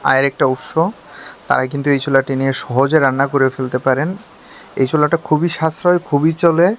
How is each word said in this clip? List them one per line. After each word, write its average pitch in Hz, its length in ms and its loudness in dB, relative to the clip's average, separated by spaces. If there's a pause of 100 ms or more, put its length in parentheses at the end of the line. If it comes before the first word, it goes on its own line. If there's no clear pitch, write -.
আয়ের 135 220 2
একটা - 220 0
উৎস, - 180 -10 (760)
তারা 131 220 2
কিন্তু 139 240 -4
এই 139 100 -2
চুলাটি 135 340 0
নিয়ে 135 140 0 (100)
সহজে 139 420 2
রান্না 135 280 2
করে 135 220 2
ফেলতে 131 300 -4
পারেন। 139 240 0 (720)
এই 131 100 2
চুলাটা 151 260 0 (100)
খুবই 156 300 0
সাশ্রয়, 175 420 0 (100)
খুবই 151 220 2 (120)
চলে। 165 240 4 (120)